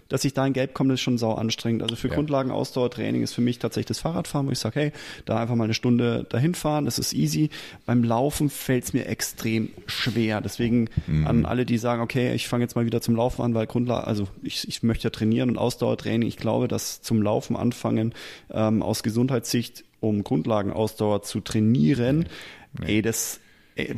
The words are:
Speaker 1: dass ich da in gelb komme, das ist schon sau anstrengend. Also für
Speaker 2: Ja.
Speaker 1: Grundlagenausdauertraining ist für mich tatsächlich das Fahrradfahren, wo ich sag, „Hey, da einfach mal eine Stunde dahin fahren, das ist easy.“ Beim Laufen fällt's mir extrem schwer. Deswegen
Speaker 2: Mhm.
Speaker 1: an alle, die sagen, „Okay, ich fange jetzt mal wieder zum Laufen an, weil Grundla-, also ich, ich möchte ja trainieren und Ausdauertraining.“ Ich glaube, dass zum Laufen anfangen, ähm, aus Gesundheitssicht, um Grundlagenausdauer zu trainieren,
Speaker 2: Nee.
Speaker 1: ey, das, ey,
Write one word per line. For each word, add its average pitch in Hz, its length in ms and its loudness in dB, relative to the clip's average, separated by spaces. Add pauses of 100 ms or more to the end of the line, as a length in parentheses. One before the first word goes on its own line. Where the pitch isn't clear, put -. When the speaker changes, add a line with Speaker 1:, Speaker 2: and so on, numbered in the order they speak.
Speaker 1:
dass 131 160 -2
ich 139 100 0
da 135 140 0
in 135 60 2
gelb 131 200 -2
komme, 135 200 2
das 127 80 0
ist - 20 -4
schon 123 140 2
sau 113 160 0
anstrengend. 113 500 -2
Also 117 140 -4
für - 100 -2
Speaker 2:
Ja. 123 60 -4
Speaker 1:
Grundlagenausdauertraining 123 1120 0
ist 113 100 -4
für - 80 -2
mich 120 180 2
tatsächlich - 280 -2
das 117 120 -4
Fahrradfahren, 160 480 -2
wo 135 40 -2
ich 127 80 -2
sag, 110 160 -4
„Hey, 147 180 0 (320)
da 113 160 0
einfach 117 140 0
mal 117 100 2
eine 113 80 0
Stunde 120 560 2
dahin 151 260 2
fahren, 151 300 0
das - 120 -2
ist - 140 -2
easy.“ 151 380 2 (360)
Beim 120 160 4
Laufen 131 480 2
fällt's - 440 -2
mir 127 140 0
extrem - 640 -2 (160)
schwer. 110 520 0
Deswegen 117 480 2 (200)
Speaker 2:
Mhm. 78 200 2
Speaker 1:
an - 180 4
alle, 123 200 0
die 120 120 2
sagen, 117 260 0
„Okay, 123 300 0
ich 113 140 -4
fange 120 160 0
jetzt 120 140 -4
mal 117 80 2
wieder 117 160 0
zum 117 160 2
Laufen 120 240 0
an, 120 120 0
weil 113 120 0
Grundla-, 120 400 0
also 104 240 0 (140)
ich, - 260 -6
ich - 120 -10
möchte 113 220 2
ja 117 60 -2
trainieren 117 400 2
und - 80 0
Ausdauertraining.“ 117 680 0
Ich 107 120 -4
glaube, 113 320 2
dass - 320 -4
zum 110 200 2
Laufen 104 360 0
anfangen, 113 560 0 (360)
ähm, 110 320 2
aus 110 220 -2
Gesundheitssicht, 120 800 0 (180)
um 107 220 0
Grundlagenausdauer 107 1000 0
zu - 160 -6
trainieren, 127 880 2 (520)
Speaker 2:
Nee. 104 180 0
Speaker 1:
ey, 110 40 4
das, - 380 -4 (340)
ey, - 240 -6